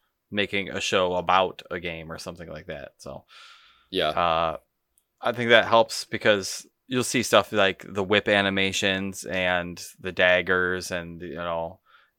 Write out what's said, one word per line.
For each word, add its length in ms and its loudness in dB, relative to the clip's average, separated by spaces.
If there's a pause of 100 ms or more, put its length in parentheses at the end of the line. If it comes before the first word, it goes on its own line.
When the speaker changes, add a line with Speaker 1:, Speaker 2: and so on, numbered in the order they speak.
(300)
Speaker 1:
making 380 -4
a 120 -6
show 340 0
about 560 2
a 100 -6
game 320 -10
or 60 -12
something 320 -14
like 160 -14
that. 320 -12
So, 260 -14 (640)
Speaker 2:
Yeah. 220 0
Speaker 1:
uh, 480 0 (640)
I 100 0
think 180 -2
that 160 8
helps 380 2
because 640 0 (200)
you'll 160 -2
see 200 0
stuff 280 4
like 380 0
the 160 -4
whip 240 2
animations 960 0
and 580 -2 (180)
the 120 -8
daggers 800 2
and, 320 -8
you 140 -12
know, 440 -6 (380)